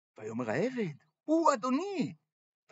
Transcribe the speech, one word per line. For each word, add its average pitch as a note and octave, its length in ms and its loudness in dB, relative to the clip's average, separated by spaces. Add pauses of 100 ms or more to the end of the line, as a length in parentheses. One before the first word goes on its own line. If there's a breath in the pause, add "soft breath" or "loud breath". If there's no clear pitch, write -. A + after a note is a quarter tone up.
(180)
ויאמר A2+ 320 -6
העבד, G3 440 -2 (320)
"הוא D#4 280 4
אדוני." C4+ 600 0 (580)